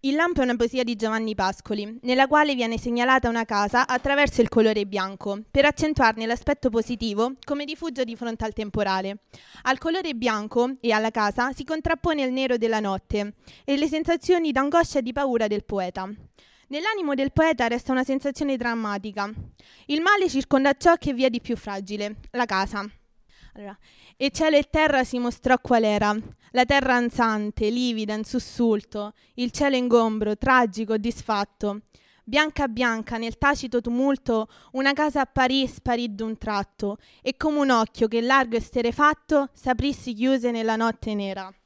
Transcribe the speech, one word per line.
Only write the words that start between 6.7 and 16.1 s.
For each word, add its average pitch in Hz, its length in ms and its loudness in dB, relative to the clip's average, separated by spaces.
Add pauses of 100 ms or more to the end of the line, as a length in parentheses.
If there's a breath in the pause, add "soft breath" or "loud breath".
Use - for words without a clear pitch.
positivo 226 640 -2 (100)
come 294 200 -6
rifugio 302 380 -8
di 233 140 -6
fronte 226 300 -8
al 214 80 -6
temporale. 196 680 -4 (400 loud breath)
Al 262 120 2
colore 330 380 -4
bianco 226 680 0
e 233 120 -2
alla 214 180 0
casa 226 420 0
si 269 120 -12
contrappone 320 580 -2
il 254 100 -2
nero 254 240 0
della 226 240 0
notte 208 540 -4 (280 loud breath)
e 277 140 0
le 285 120 0
sensazioni 320 640 0
d'angoscia 285 480 2
e - 20 -8
di 240 100 -6
paura 240 360 0
del 208 160 -4
poeta. 190 460 -6 (580 soft breath)